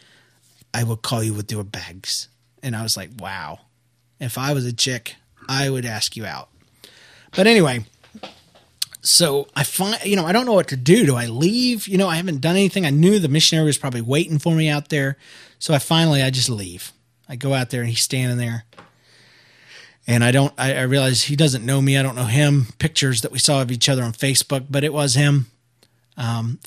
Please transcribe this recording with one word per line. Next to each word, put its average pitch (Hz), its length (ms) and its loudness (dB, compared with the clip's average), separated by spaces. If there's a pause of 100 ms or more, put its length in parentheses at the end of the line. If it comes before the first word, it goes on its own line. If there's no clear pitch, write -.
(720)
"I 120 100 -4
will 113 140 -4
call 113 260 -4
you 110 120 -4
with 104 180 -10
your 107 100 -6
bags." - 680 -12 (340)
And 127 120 -6
I 110 80 -8
was 110 140 -4
like, 92 220 -12
"Wow. 90 420 -12 (580)
If 127 200 -8
I 135 160 -2
was 131 100 -2
a 123 80 -6
chick, 123 440 -6 (320)
I 135 220 -2
would 127 140 -6
ask 110 320 -8
you 110 80 -10
out." 73 240 -12 (880)
But 190 100 4
anyway, 147 380 4 (1160)
so 143 520 2
I - 100 0
find, 196 400 -4
you 202 120 0
know, 175 80 2
I 165 80 0
don't 247 140 2
know 233 80 2
what 180 140 4
to 139 80 -4
do. 170 280 6
Do 139 100 4
I 120 120 -4
leave? 208 600 0
You 196 120 0
know, 196 100 2
I 160 80 0
haven't 170 240 -4
done 165 160 0
anything. 196 300 2
I 139 40 2
knew 175 280 6
the 165 100 0
missionary 156 380 2
was 143 100 2
probably 123 240 -6
waiting 151 380 0
for 165 160 0
me 156 140 2
out 147 200 -2
there. 135 300 -2 (400)
So - 160 -2
I 143 40 6
finally, 160 440 2
I 131 80 0
just 131 180 -2
leave. 95 420 -10 (380)
I 135 80 -14
go 135 180 -2
out 127 160 -2
there 127 100 -4
and 120 100 -4
he's 117 120 -4
standing 127 360 -2
there. 117 260 -6 (1400)
And 117 160 2
I 120 80 6
don't, 139 280 2
I, 131 160 -2
I 135 80 -2
realize 131 420 0
he 143 120 -4
doesn't 131 280 2
know 135 160 0
me. 139 160 2
I 135 60 2
don't 131 140 -4
know 123 80 -4
him. 143 440 2 (100)
Pictures 135 440 -2
that - 100 -8
we 135 60 -6
saw 135 240 2
of 120 80 -4
each 123 180 -2
other 131 140 0
on 113 100 -4
Facebook, 135 580 -2
but 139 140 -2
it 156 80 -2
was 143 220 0
him. 143 320 4 (680)
Um, 117 500 -6